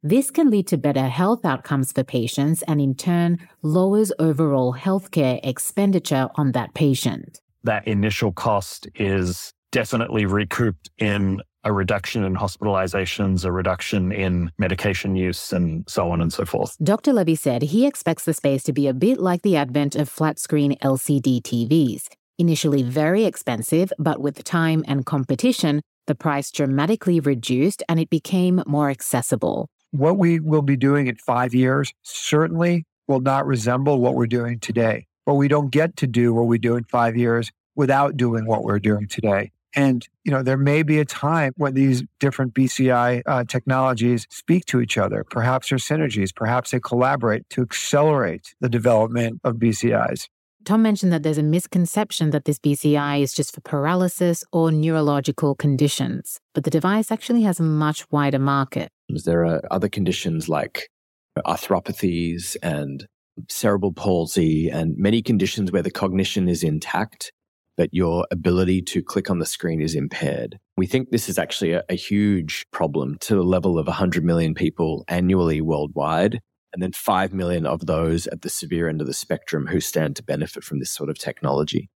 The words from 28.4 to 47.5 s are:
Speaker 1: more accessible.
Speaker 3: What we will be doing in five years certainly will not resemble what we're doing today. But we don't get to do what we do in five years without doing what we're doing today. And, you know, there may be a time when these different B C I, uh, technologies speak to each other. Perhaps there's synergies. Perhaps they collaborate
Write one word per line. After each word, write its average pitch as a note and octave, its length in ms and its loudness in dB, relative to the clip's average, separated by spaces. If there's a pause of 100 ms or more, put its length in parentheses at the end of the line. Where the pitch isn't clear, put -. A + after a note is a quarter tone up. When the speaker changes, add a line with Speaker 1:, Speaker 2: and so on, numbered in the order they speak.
Speaker 1:
more D3 240 0
accessible. - 800 -2 (240)
Speaker 3:
What D#3+ 260 2
we E3+ 220 4
will D#3 220 2
be C#3 140 2
doing C#3 300 2
in A#2+ 80 -2
five B2 400 -2
years C3 380 2 (100)
certainly E3 840 0 (200)
will C3+ 140 2
not C3+ 260 0
resemble C3 540 2
what C3 160 2
we're A#2+ 100 2
doing A#2+ 320 -2
today. A2+ 480 0 (180)
But C#3+ 100 2
we C#3+ 120 4
don't C#3+ 240 2
get D#3 280 0
to C#3 100 0
do A#2+ 260 4
what A#2 140 4
we A#2 100 4
do A#2 160 2
in A#2+ 80 -2
five A#2 340 0
years A#2 360 0 (240)
without C#3+ 400 2
doing A#2 280 0
what A2 200 0
we're G#2 160 0
doing G#2 260 0
today. G2+ 460 0 (240)
And, C3+ 280 2 (200)
you - 80 0
know, C3+ 100 0
there C3 140 2
may C#3+ 260 4
be D3+ 160 2
a D3+ 60 4
time C#3+ 520 0
when C#3 180 -2
these C3+ 280 4 (160)
different C3 360 0
B C3 120 4
C B2+ 240 2
I, B2 340 2
uh, B2+ 200 0
technologies B2 840 0
speak - 360 0
to B2 140 2
each A#2 180 -2
other. G#2 320 0
Perhaps B2+ 380 0
there's C3 160 -2
synergies. A2 500 -2
Perhaps A#2+ 380 -2
they B2+ 80 -2
collaborate A#2+ 720 0